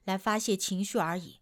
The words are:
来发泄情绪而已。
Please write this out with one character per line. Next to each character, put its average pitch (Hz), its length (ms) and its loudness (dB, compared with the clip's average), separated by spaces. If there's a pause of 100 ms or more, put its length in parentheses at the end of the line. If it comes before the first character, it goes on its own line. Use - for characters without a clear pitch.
来 190 120 0
发 214 220 0
泄 220 180 2
情 190 280 -2
绪 214 140 -2
而 170 200 0
已。 170 240 -12